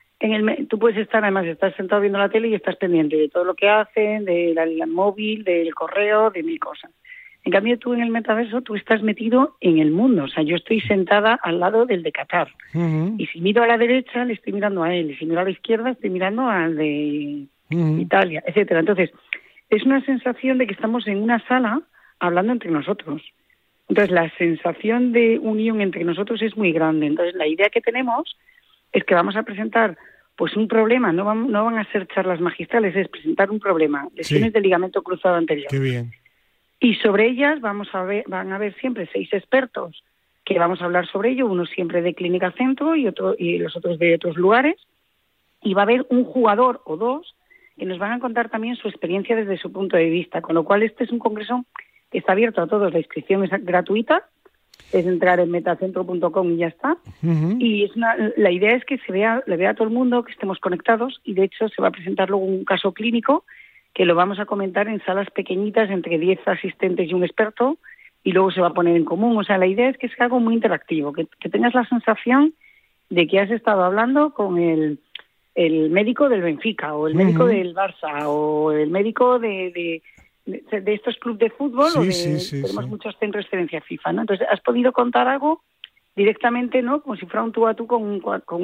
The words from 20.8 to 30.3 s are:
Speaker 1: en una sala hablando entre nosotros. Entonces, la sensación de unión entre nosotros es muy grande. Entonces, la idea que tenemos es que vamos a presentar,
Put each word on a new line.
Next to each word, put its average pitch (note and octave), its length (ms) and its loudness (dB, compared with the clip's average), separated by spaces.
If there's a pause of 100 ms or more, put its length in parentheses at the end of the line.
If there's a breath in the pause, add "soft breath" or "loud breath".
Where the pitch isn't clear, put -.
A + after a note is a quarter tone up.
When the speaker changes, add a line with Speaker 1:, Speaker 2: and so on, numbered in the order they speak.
Speaker 1:
en G3 160 -2
una A3+ 240 0
sala B3+ 360 0 (360 soft breath)
hablando F3+ 360 0
entre G#3+ 160 -6
nosotros. D#3 500 -4 (680)
Entonces, G3 200 4
la E3 280 2
sensación F#3 720 0
de A3+ 260 4
unión A3 440 0
entre F3 200 -2
nosotros F#3 380 -2
es G#3+ 160 -4
muy G3 160 2
grande. D#3+ 340 2
Entonces, E3+ 280 0
la E3+ 120 -2
idea E3+ 220 2
que A#3 140 -2
tenemos A#3+ 560 -4 (520 soft breath)
es - 140 -2
que G3 100 2
vamos F#3 220 2
a A3 60 -2
presentar, G#3+ 560 -2 (380 soft breath)